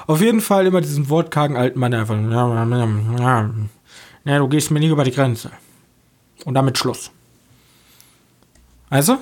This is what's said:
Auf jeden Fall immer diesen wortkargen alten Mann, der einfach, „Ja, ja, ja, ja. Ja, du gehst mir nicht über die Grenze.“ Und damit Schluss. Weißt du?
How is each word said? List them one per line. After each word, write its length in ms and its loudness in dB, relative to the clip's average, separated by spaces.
Auf 160 2
jeden 200 4
Fall 240 2
immer 160 2
diesen 260 -4
wortkargen 480 0
alten 240 0
Mann, 120 0
der 100 0
einfach, 140 -2
„Ja, 500 0
ja, 0 -
ja, 220 0
ja. 300 0
Ja, 140 0
du 100 2
gehst 220 0
mir 100 0
nicht 120 2
über 120 2
die 80 0
Grenze.“ 400 -2
Und 80 -6
damit 240 0
Schluss. 320 -6
Weißt 200 2
du? 120 2